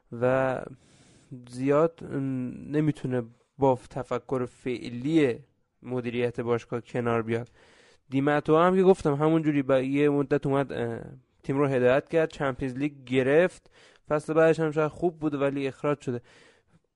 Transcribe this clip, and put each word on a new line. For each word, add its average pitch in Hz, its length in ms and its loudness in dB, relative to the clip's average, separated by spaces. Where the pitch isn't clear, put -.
و 131 380 0
زیاد، 143 540 0
اه، 143 180 -8
نمیتونه 143 500 -2
با 131 200 2
تفکر 123 560 -6
فعلی 123 920 -2
مدیریت 120 580 -4
باشگاه 117 400 -2
کنار 117 420 -2
بیاد. 113 260 -4
دیماتو 147 460 2
هم 180 200 4
که 190 60 4
گفتم 180 320 4
همونجوری 156 480 2
با 131 180 2
یه 139 300 2
مدت 143 360 0
اومد، 135 260 0
اه، 117 260 -6
تیم 135 160 -2
رو 143 80 2
هدایت 131 420 2
کرد، 160 220 0
چمپیونز 135 440 -4
لیگ 143 180 -4
گرفت، 135 640 2
فصل 151 240 -4
بعدش 160 280 4
هم 156 100 0
شاید 151 200 0
خوب 165 280 -4
بود 151 160 -2
ولی 139 340 -2
اخراج 147 320 -4
شده. 120 200 -6